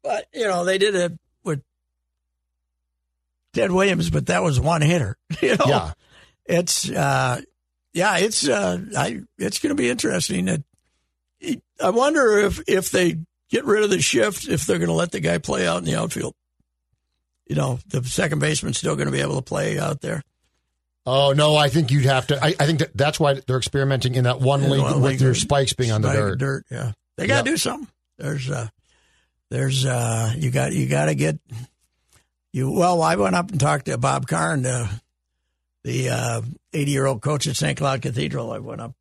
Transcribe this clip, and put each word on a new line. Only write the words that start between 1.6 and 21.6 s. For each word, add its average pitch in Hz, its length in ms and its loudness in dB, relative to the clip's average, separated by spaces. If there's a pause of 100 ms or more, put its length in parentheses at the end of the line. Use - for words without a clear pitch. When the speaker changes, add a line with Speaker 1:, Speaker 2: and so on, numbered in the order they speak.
Speaker 1:
Ted 196 200 0
Williams, 180 380 2
but 151 160 0
that 180 160 0
was 139 180 2
one 156 220 2
hitter. 147 340 2 (140)
<laughs> 160 120 -6
You 185 140 2
know? 185 100 2
Speaker 2:
Yeah. 85 260 0 (520)
Speaker 1:
It's, 175 460 0
uh, 131 500 0 (520)
yeah, 180 260 2
it's, 185 300 0
uh, 98 300 0 (180)
I, - 240 -2 (180)
it's - 200 -4
gonna 294 160 -2
be 254 160 0
interesting. 190 580 -2
It, 165 140 -2 (800)
it, 311 220 -6 (200)
I 185 80 4
wonder 247 500 4
if, 196 280 0
if 185 220 2
they 170 280 2 (320)
get 240 140 0
rid 214 200 4
of 202 60 2
the 185 120 2
shift, 214 460 0
if 170 180 -2
they're 175 120 0
gonna 170 140 0
let 170 200 0
the 190 80 -6
guy 160 180 0
play 139 280 -2
out 82 120 0
in 175 60 -6
the - 120 0
outfield. - 380 -4 (1120)
You 147 80 -6
know, 135 220 -2 (100)
the 131 160 -4
second 151 360 -2
baseman's 151 380 -2
still - 180 -2
gonna 143 140 -2
be 139 100 -2
able 143 160 -2
to 131 60 -4
play 147 360 -4
out - 220 -4
there. - 220 -6 (840)
Speaker 2:
Oh, 139 240 4
no, 151 240 4
I 147 120 4